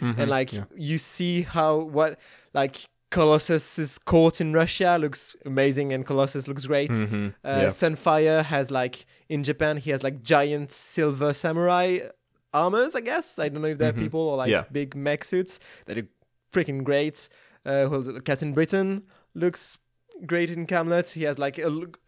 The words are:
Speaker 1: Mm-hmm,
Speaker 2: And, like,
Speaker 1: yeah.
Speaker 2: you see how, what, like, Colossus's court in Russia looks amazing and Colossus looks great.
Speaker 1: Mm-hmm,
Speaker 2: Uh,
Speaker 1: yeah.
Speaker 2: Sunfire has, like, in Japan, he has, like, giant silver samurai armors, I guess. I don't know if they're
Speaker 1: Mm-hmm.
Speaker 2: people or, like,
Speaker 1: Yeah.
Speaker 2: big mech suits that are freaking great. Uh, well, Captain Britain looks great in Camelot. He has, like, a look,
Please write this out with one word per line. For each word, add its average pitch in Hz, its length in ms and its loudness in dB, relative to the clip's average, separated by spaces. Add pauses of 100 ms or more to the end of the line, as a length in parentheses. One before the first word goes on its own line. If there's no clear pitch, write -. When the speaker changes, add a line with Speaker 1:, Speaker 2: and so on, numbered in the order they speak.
Speaker 1:
Mm-hmm, 117 200 -2
Speaker 2:
And, 139 100 0
like, 131 200 0
Speaker 1:
yeah. 101 120 -6 (120)
Speaker 2:
you 160 220 -4
see 175 460 -2
how, 156 340 2
what, 156 420 0 (340)
like, 139 240 0 (320)
Colossus's 156 920 2
court 165 420 4
in 156 120 -2
Russia 170 460 4
looks 147 360 -4 (100)
amazing 135 480 2
and 131 120 -4
Colossus 139 420 0
looks 135 180 -8
great. 143 260 0
Speaker 1:
Mm-hmm, 104 360 0 (180)
Speaker 2:
Uh, 139 160 0
Speaker 1:
yeah. - 60 6
Speaker 2:
Sunfire 156 760 4
has, 139 280 -2
like, 127 340 -4 (240)
in 147 140 -2
Japan, 151 340 0
he 143 140 -6
has, 135 120 -2
like, 135 200 -4
giant 147 480 2
silver 147 640 0
samurai 180 680 2 (540)
armors, 202 420 2
I 247 60 -4
guess. 277 380 -4
I 151 100 0
don't 147 120 -8
know 156 80 -2
if 151 80 -4
they're - 160 2
Speaker 1:
Mm-hmm. 113 80 -4
Speaker 2:
people - 200 -2
or, 151 140 0
like, 131 140 0
Speaker 1:
Yeah. 90 220 2
Speaker 2:
big 139 240 -4
mech 143 280 -2
suits 185 360 -4 (260)
that 104 120 -8
are 107 100 -6 (440)
freaking 143 320 -2
great. 143 460 -2 (360)
Uh, 139 240 2
well, 139 140 -2 (220)
Captain 147 260 -2
Britain 190 520 0 (320)
looks 170 420 -2 (480)
great 170 240 0
in 170 160 -6
Camelot. 170 440 0
He 160 140 -8
has, 147 160 -2
like, 139 200 -4
a 160 100 -2
look, 165 380 -8